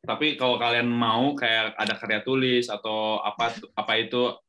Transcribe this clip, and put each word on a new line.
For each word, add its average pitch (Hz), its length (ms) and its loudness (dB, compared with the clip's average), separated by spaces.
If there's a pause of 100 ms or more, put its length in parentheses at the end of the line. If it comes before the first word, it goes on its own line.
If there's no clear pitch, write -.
Tapi 143 380 -2
kalau 123 160 4
kalian 120 320 2
mau 120 480 2
kayak 113 400 0
ada 110 240 0
karya 107 240 -2
tulis 127 480 2
atau 107 480 -2
apa, 117 320 -2 (240)
apa 110 240 -2
itu 123 320 0 (180)